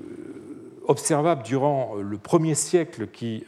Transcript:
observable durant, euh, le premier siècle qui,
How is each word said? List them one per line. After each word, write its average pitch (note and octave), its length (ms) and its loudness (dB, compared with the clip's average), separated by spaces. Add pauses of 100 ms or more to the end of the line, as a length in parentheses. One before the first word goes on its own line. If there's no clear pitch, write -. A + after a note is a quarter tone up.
(880)
observable D3+ 540 4
durant, B2+ 560 0
euh, G2+ 60 -4
le G2+ 160 -4
premier D#3+ 340 2
siècle D3+ 540 0
qui, A2+ 400 -8